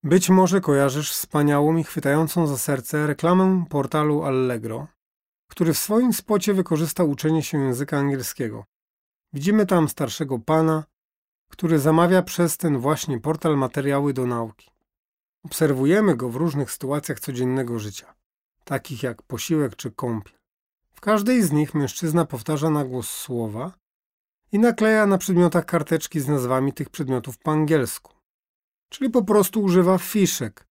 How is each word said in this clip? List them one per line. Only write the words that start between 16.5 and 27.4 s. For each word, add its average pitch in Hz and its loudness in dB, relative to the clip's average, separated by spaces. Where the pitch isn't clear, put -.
sytuacjach 143 -6
codziennego 127 -4
życia, 104 -12
takich 131 -8
jak 123 -6
posiłek 139 -4
czy - -10
kąpiel. 113 -8
W - -20
każdej 214 2
z 151 0
nich 151 0
mężczyzna 156 0
powtarza 151 -4
na 147 0
głos 127 -8
słowa 117 -8
i 202 2
nakleja 220 4
na 196 2
przedmiotach 175 2
karteczki 160 -2
z 135 -4
nazwami 131 0
tych - -10
przedmiotów 127 -6
po - -4